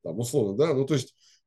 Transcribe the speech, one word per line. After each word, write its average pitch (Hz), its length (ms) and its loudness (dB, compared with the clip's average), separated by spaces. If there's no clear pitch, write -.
Там, 85 160 -8
условно, 120 360 0
да? 151 180 2
Ну, 135 120 0
то 151 80 0
есть, 123 200 -2